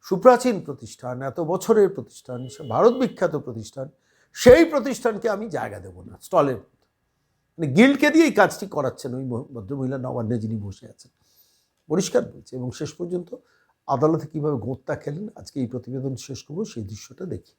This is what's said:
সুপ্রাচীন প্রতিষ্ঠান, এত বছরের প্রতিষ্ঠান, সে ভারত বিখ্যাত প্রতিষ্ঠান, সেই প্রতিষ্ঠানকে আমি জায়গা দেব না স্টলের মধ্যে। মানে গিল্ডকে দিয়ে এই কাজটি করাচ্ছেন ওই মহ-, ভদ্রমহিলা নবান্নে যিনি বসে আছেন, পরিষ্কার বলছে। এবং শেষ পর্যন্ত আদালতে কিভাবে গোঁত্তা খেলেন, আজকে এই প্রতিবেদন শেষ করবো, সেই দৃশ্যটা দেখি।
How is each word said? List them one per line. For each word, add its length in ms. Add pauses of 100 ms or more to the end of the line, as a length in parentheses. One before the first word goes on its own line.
সুপ্রাচীন 600
প্রতিষ্ঠান, 600
এত 180
বছরের 500
প্রতিষ্ঠান, 580
সে 160
ভারত 300
বিখ্যাত 420
প্রতিষ্ঠান, 540 (440)
সেই 320
প্রতিষ্ঠানকে 640
আমি 200
জায়গা 300
দেব 220
না 200
স্টলের 340
মধ্যে। 320 (720)
মানে 160
গিল্ডকে 360
দিয়ে 160
এই 60
কাজটি 360
করাচ্ছেন 480
ওই 100
মহ-, 280
ভদ্রমহিলা 440
নবান্নে 400
যিনি 200
বসে 300
আছেন, 240 (760)
পরিষ্কার 340
বলছে। 340
এবং 160
শেষ 220
পর্যন্ত 420 (520)
আদালতে 400
কিভাবে 300
গোঁত্তা 380
খেলেন, 400
আজকে 240
এই 80
প্রতিবেদন 480
শেষ 280
করবো, 220
সেই 180
দৃশ্যটা 420
দেখি। 340